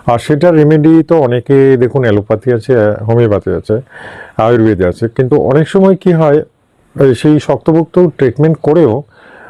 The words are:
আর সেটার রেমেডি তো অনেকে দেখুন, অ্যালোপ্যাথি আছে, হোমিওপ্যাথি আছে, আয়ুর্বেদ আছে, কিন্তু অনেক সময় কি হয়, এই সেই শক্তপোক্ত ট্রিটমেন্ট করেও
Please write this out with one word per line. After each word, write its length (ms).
আর 140
সেটার 360
রেমেডি 480
তো 160
অনেকে 580
দেখুন, 240
অ্যালোপ্যাথি 520
আছে, 200
হোমিওপ্যাথি 440
আছে, 300
আয়ুর্বেদ 480
আছে, 220
কিন্তু 340
অনেক 260
সময় 280
কি 180
হয়, 300
এই 160
সেই 240
শক্তপোক্ত 680
ট্রিটমেন্ট 440
করেও 420